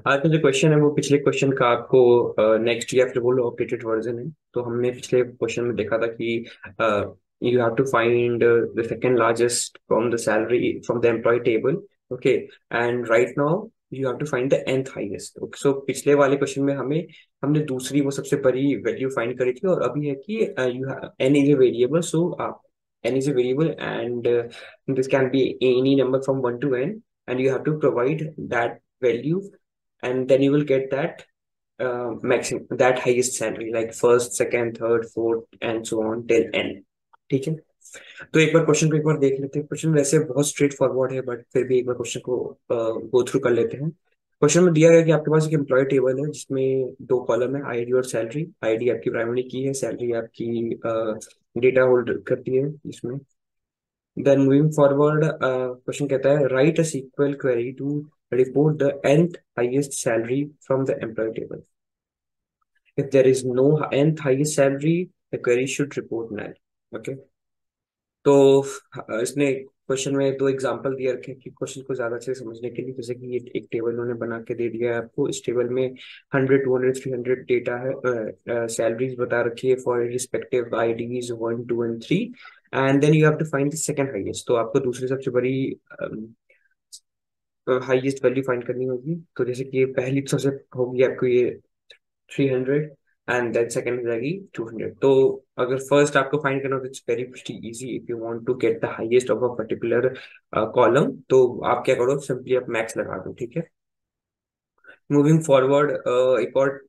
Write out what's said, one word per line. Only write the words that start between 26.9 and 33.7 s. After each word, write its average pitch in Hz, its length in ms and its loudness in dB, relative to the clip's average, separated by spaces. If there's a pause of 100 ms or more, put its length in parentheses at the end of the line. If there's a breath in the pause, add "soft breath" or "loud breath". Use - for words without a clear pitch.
and 127 100 -2
you 131 140 2
have 123 140 -4
to 156 120 0
provide 127 400 0 (200)
that 117 300 -4 (340)
value 127 360 0 (640)
and 127 220 -2
then 135 140 6
you 139 100 4
will 147 160 2
get 135 160 2 (120)
that, 151 180 -2 (720)
uh, 123 380 -4 (100)
maximum, - 500 -2
that 127 160 4
highest 123 460 0
salary, 113 320 -6